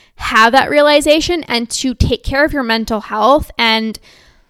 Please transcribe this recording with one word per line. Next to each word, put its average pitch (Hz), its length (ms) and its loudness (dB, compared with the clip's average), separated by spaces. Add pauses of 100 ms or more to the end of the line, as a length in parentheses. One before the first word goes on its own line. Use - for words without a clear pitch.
(160)
have 233 360 2
that 262 180 2
realization 294 720 2
and 233 260 -6
to 262 240 -6
take - 300 -2
care 269 200 -2
of 311 80 0
your 285 120 -4
mental 226 380 -4
health 226 560 0
and 220 420 -2 (500)